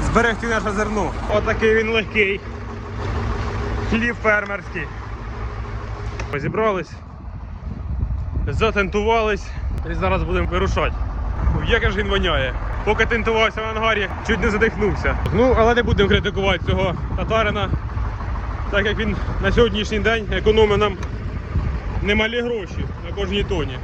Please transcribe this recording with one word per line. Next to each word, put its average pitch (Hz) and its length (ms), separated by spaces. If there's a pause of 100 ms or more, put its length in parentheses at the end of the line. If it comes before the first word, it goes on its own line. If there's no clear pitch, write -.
зберегти 226 420
наше 214 240
зерно. 208 400 (240)
Отакий 220 400
він 220 160
легкий. 208 500 (1500)
Хліб 226 320
фермерський. 202 600 (1500)
Позібрались, 180 600 (1600)
затентувались 208 1000 (440)
і - 40
зараз 185 280
будемо 170 240
вирушати. 175 480 (640)
Ух, 156 140
як 226 200
ж 196 80
він 208 100
воняє. 160 460 (300)
Поки 220 220
тентувався 220 540
в 220 160
ангарі, 214 320 (180)
чуть 214 160
не 233 80
задихнувся. 196 680 (180)
Ну, 233 240
але 226 160
не 233 80
будемо 202 260
критикувати 190 580
цього 185 280 (220)
татарина, 208 520 (1000)
так 202 160
як 214 120
він 208 180 (260)
на 190 100
сьогоднішній 214 460
день 214 340
економить 208 460
нам 202 180 (1040)
немалі 220 380
гроші 240 440 (240)
на 175 80
кожній 202 280
тоні. 139 400